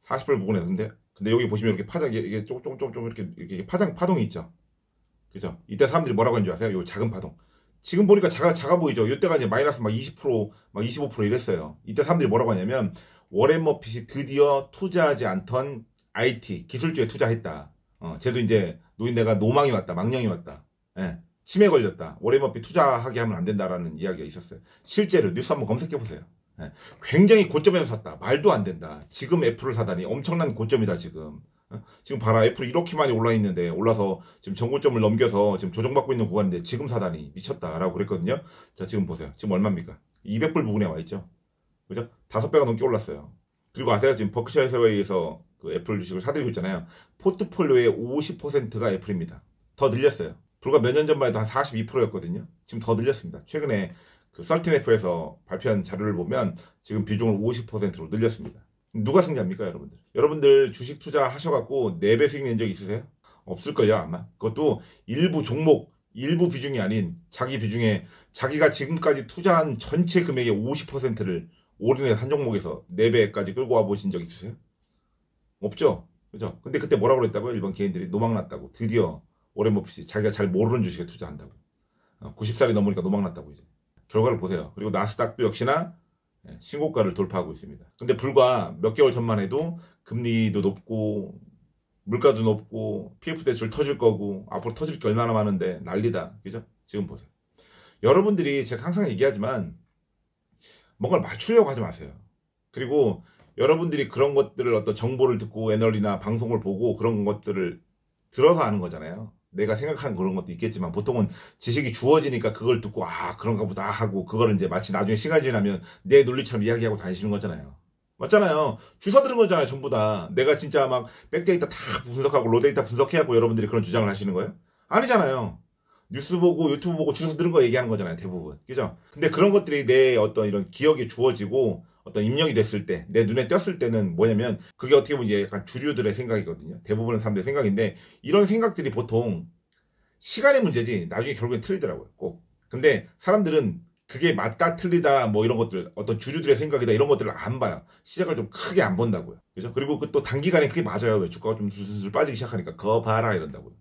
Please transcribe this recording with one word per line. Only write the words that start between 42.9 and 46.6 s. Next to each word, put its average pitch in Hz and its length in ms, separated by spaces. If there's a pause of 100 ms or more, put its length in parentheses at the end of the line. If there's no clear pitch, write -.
그리고 123 200
아세요? 123 240
지금 104 160
버크셔 120 300
해서웨이에서 101 800 (160)
그 80 140
애플 87 260
주식을 90 220
사들이고 135 300
있잖아요. 95 360 (320)